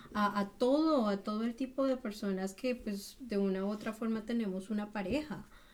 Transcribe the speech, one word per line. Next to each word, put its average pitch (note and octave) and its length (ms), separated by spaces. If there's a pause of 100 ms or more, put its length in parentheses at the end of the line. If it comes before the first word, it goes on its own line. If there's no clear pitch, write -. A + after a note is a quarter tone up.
(120)
a, G#3 280
a G3 180
todo, C#4 500
a G3+ 140
todo G#3+ 220
el A#3 100
tipo C4+ 320
de C4 100
personas G3 580
que, B3+ 200
pues, G3+ 460
de A3+ 180
una F#3+ 260
u G3 60
otra G#3+ 220
forma A3 340
tenemos G3+ 420
una G#3 240
pareja. G#3+ 560 (260)